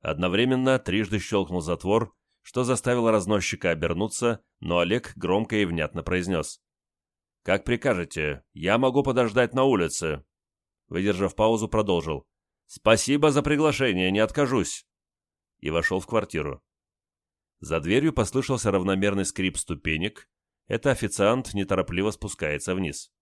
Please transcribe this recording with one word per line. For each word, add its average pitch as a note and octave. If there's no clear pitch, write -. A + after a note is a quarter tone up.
Одновременно A#2+
трижды G2+
щелкнул F2+
затвор, F#2+
что B2
заставило A#2+
разносчика G2+
обернуться, E2+
но F2
Олег F2+
громко G2
и G#2
внятно E2
произнес: F2+
«Как F#2+
прикажете, F2
я F#2
могу C3
подождать B2
на C3
улице». E2
Выдержав F#2+
паузу, A2
продолжил: E2+
«Спасибо C#3+
за C#3+
приглашение, C3
не G#2
откажусь». A#2+
И -
вошел E2
в -
квартиру. D#2
За E2
дверью A#2+
послышался A#2+
равномерный G2
скрип F#2
ступенек. D#2+
Это B2+
официант A2
неторопливо F#2+
спускается D#2
вниз. F2+